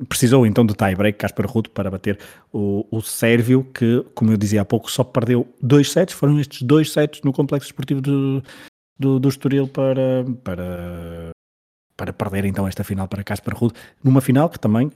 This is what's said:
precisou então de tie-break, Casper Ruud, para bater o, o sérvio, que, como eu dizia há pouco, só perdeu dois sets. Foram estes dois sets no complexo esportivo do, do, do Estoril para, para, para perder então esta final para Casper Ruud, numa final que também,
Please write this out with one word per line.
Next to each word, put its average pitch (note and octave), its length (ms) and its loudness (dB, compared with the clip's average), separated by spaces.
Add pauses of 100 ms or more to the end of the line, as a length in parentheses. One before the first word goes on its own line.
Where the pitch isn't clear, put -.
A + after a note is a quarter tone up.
precisou B2 360 2
então A2+ 200 4
de G#2+ 80 0
tie-break, G2+ 440 0
Casper G2+ 280 -4
Ruud, A2 240 -4
para G2 200 -6
bater F#2+ 300 -6 (320)
o, G2+ 400 -4
o A2+ 100 -4
sérvio, A#2 640 2 (100)
que, A#2 300 0 (100)
como A2 180 2
eu A2 60 4
dizia G#2 240 0
há F#2+ 40 -2
pouco, - 260 -2
só - 140 0
perdeu A#2 420 0 (140)
dois C#3+ 280 4
sets. F3+ 240 0
Foram D3 240 2
estes C#3 260 -6
dois D3+ 280 4
sets D3 300 -2
no C#3 100 0
complexo C#3+ 360 -2
esportivo C3+ 340 -4
do, C3+ 420 -2 (560)
do, C3+ 180 2
do C3 120 2
Estoril C3+ 400 0
para, C3 560 0 (180)
para, F2 880 -10 (640)
para F#2 160 -8
perder G2 320 -4
então G2 240 -2
esta F#2 160 -6
final F#2+ 240 -4
para G2 160 -8
Casper - 300 -6
Ruud, A#2 200 -2 (300)
numa C3 160 6
final C3+ 300 2
que - 100 -18
também, A#2 360 0